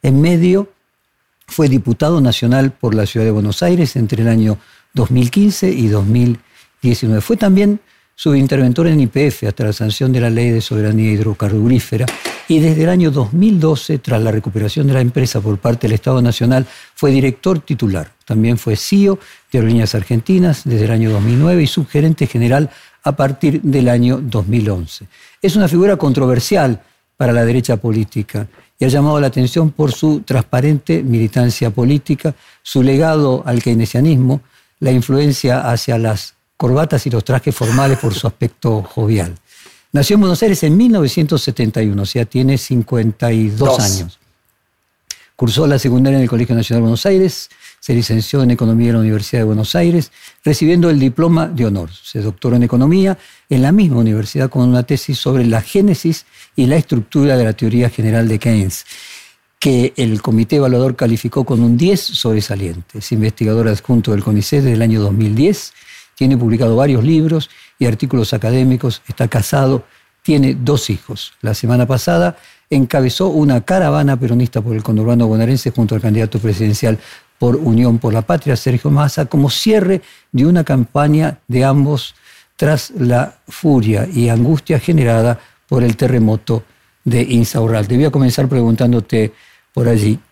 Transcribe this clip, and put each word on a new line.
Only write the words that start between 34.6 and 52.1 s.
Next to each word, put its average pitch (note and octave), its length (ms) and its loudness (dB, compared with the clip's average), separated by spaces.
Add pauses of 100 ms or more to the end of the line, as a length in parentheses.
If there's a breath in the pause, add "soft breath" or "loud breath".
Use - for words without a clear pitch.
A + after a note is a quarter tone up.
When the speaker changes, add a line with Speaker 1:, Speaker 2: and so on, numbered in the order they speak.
Speaker 1:
la C3 120 0
influencia C3 800 0
hacia A#2 260 -2
las A2 380 -4 (220)
corbatas C#3+ 500 0
y - 20 -4
los A#2 140 -2
trajes C3 320 -2
formales C3 420 0
por A2 160 -4
su - 140 -6
aspecto A2+ 560 -4
jovial. G2+ 520 -2 (560 soft breath)
Nació C#3+ 240 2
en G#3 60 4
Buenos F#3 220 0
Aires G3 200 0
en D#3 120 2
mil A#3 160 4
novecientos D#3 520 0
setenta A2+ 380 -2
y G#2+ 80 0
uno, G2+ 120 -2
o G2 40 -4
sea, A#2 200 -4
tiene C3 320 0
cincuenta A#2 760 -2
y A2 180 0
dos B2+ 280 0
Speaker 2:
Dos. - 20 -2
Speaker 1:
años. G2 400 -4 (1160 loud breath)
Cursó B2+ 300 0
la C#3+ 120 2
secundaria C3+ 380 2
en C3 60 2
el A#2 60 0
Colegio A#2+ 260 -2
Nacional A#2 240 -2
de A#2 40 0
Buenos A2+ 220 -2
Aires, F#3+ 440 0 (300 loud breath)
se - 140 -4
licenció A#2 480 0
en B2 100 2
Economía A#2 360 2
en A#2 60 2
la A2+ 80 2
Universidad A2 400 -2
de A2 40 0
Buenos G#2+ 300 -2
Aires, E3+ 360 0 (320 loud breath)
recibiendo E3 460 2
el D3+ 80 2
diploma D#3+ 500 0
de A#2+ 180 -2
honor. F#2+ 260 -4
Se - 280 -12